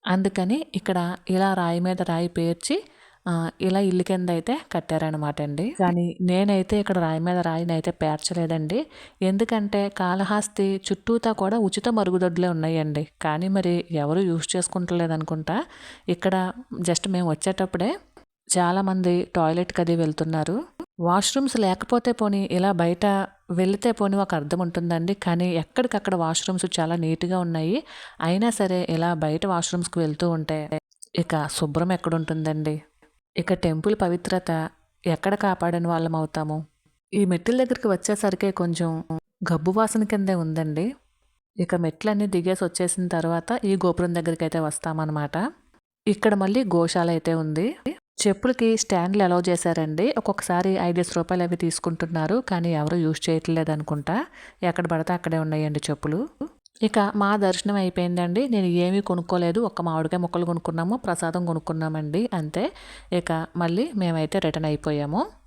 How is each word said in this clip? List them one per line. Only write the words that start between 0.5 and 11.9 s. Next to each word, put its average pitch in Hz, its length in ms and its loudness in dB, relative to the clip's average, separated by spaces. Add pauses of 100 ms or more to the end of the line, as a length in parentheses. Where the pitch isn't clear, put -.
ఇక్కడ 180 420 -2 (120)
ఇలా 190 260 2
రాయి 175 260 0
మీద 180 220 0
రాయి 170 260 0
పేర్చి, 170 480 -2 (520)
ఆ, 165 220 0 (100)
ఇలా 185 200 2
ఇల్లు 185 220 2
కింద 180 280 0
అయితే 175 280 0 (140)
కట్టారనమాట 156 720 -2
అండి. 160 360 -4
కానీ 175 420 2
నేనైతే 190 600 2
ఇక్కడ 196 180 0
రాయి 160 220 0
మీద 180 180 0
రాయిని 170 340 0
అయితే 160 180 0
పేర్చలేదండి. 165 960 -2 (360)
ఎందుకంటే 202 640 0
కాళహస్తి 196 880 0
చుట్టూతా 226 560 0
కూడా 208 260 0
ఉచిత 202 300 0
మరుగుదొడ్లే 180 600 2